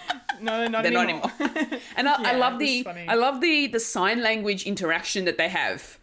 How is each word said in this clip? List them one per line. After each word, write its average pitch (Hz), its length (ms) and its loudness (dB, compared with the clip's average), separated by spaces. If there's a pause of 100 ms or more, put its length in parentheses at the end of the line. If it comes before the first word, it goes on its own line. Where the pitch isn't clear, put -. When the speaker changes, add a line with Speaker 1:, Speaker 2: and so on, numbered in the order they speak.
(140)
Speaker 1:
<laughs> - 280 -10
"No, 226 160 -2
they're 233 100 0
not 226 140 0
Speaker 2:
They're 170 100 2
not 240 160 4
Speaker 1:
anymore." 160 220 -4 (100)
Speaker 2:
anymore. 285 460 -2
Speaker 1:
<laughs> - 100 -10
Speaker 2:
And 269 140 2
I, 294 40 6
I 240 180 2
Speaker 1:
Yeah, 254 40 4
Speaker 2:
love 247 180 4
Speaker 1:
it - 40 -8
was 285 100 0
Speaker 2:
the, 247 140 0
Speaker 1:
funny. 175 260 -10
Speaker 2:
I 220 60 2
love 254 260 2
the, 302 280 4
the 226 120 0
sign 220 400 2
language 214 440 0
interaction 180 600 0
that 175 140 0
they 170 100 2
have 135 540 -4